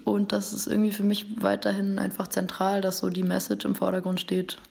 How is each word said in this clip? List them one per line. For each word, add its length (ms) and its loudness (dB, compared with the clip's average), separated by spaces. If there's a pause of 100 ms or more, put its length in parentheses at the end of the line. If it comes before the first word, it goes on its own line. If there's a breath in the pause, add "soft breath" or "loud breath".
und 260 2
das 220 -2
ist 160 -4
irgendwie 240 4
für 100 -2
mich 400 0
weiterhin 560 2
einfach 300 -2
zentral, 520 0
dass 180 0
so 120 0
die 140 -2
Message 400 0
im 100 0
Vordergrund 460 0
steht 380 -2 (120)